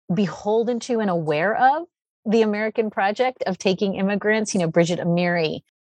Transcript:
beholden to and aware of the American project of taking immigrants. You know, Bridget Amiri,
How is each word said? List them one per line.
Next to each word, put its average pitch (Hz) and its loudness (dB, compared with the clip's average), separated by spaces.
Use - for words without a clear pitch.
beholden 214 0
to 233 -2
and 208 0
aware 170 0
of 294 2
the 226 4
American 214 -2
project 220 -2
of 190 -2
taking 196 0
immigrants. 208 0
You 202 0
know, 170 0
Bridget 170 2
Amiri, 175 0